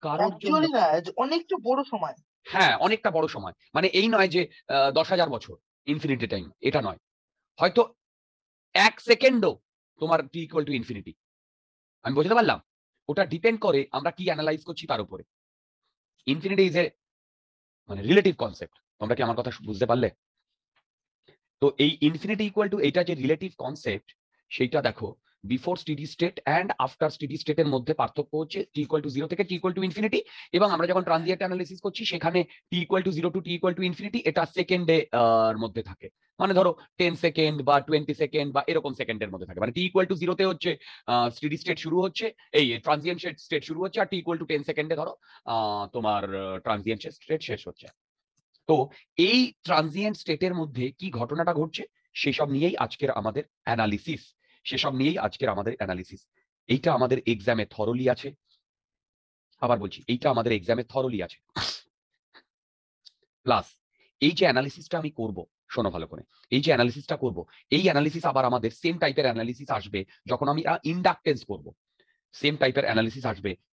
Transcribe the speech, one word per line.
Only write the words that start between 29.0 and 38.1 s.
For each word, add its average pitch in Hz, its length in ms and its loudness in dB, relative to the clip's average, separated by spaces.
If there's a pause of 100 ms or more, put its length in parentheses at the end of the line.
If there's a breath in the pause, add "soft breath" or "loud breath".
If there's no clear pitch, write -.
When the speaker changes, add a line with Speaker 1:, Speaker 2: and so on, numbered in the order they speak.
Speaker 1:
to 147 80 -6
zero 139 180 -4
থেকে 185 160 -2
t 185 60 -8
equal 180 240 -2
to 185 80 -2
infinity। 202 380 0 (320 loud breath)
এবং 196 180 6
আমরা 170 160 0
যখন 185 160 2
ট্রানজিয়েন্ট 170 400 0
অ্যানালিসিস 185 380 -6
করছি, 202 240 -6
সেখানে 170 360 0 (240 loud breath)
t - 120 -10
equal 185 260 0
to 185 80 0
zero 165 200 -2
to 185 100 -4
t 165 80 -12
equal 175 260 0
to 185 80 -4
infinity, 190 420 -4
এটা 160 220 2
সেকেন্ডে, 175 500 2 (160)
আহ, 113 360 6
এর 107 100 -2
মধ্যে 113 240 -4
থাকে। - 240 -14 (320)
মানে 196 160 2
ধরো 180 160 6 (260 loud breath)
টেন 175 200 2
সেকেন্ড 156 460 2
বা 143 180 6
টোয়েন্টি 147 340 0